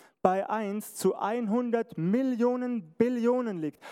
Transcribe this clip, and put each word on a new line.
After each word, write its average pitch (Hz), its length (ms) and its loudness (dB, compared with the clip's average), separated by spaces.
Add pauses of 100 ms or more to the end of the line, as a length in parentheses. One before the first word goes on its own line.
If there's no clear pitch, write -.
(200)
bei 190 300 2
eins 214 440 -4
zu - 200 2
einhundert 233 800 -2
Millionen 240 1000 0
Billionen 240 640 2
liegt. 151 320 -6